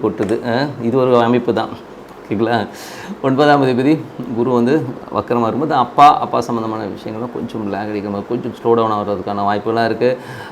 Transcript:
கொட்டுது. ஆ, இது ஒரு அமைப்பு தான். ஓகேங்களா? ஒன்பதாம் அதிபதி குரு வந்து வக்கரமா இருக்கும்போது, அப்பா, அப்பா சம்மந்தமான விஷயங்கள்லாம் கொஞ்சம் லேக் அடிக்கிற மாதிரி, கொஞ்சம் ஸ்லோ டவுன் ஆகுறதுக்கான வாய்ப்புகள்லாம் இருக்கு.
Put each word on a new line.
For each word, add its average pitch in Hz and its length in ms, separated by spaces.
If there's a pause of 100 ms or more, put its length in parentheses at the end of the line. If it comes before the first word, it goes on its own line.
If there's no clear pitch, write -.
கொட்டுது. 110 480
ஆ, 131 140 (160)
இது 117 140
ஒரு 127 260
அமைப்பு 120 300
தான். 107 400 (360)
ஓகேங்களா? 110 380 (560)
ஒன்பதாம் 143 400
அதிபதி 131 360 (380)
குரு 123 140
வந்து 127 340 (300)
வக்கரமா 117 260
இருக்கும்போது, 120 340
அப்பா, 143 440
அப்பா 123 220
சம்மந்தமான 110 420
விஷயங்கள்லாம் 110 520
கொஞ்சம் 107 360
லேக் 104 200
அடிக்கிற 104 180
மாதிரி, 101 200
கொஞ்சம் 120 240
ஸ்லோ 117 220
டவுன் 113 180
ஆகுறதுக்கான 101 480
வாய்ப்புகள்லாம் 104 440
இருக்கு. 123 340 (340)